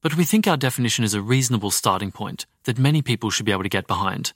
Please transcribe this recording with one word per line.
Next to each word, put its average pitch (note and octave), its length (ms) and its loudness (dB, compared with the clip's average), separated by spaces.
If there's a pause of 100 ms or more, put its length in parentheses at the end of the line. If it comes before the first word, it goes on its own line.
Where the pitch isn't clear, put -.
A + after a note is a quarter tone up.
but D#3 160 -2
we F3 80 4
think G#3+ 200 2
our E3+ 120 4
definition B2 480 0
is G2+ 80 0
a G#2 80 -2
reasonable A#2 500 0
starting F#2+ 400 0
point - 340 -10 (200)
that A#2+ 120 -2
many C#3+ 240 4
people A2+ 280 0
should G#2 160 -4
be G#2 80 2
able F#2+ 100 0
to G2 60 -4
get F#2+ 180 -2
behind. F#2+ 480 -2